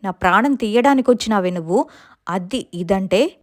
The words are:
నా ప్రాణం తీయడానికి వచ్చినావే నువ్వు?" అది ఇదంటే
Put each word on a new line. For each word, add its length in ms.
నా 80
ప్రాణం 420
తీయడానికి 580
వచ్చినావే 380
నువ్వు?" 360
అది 440
ఇదంటే 580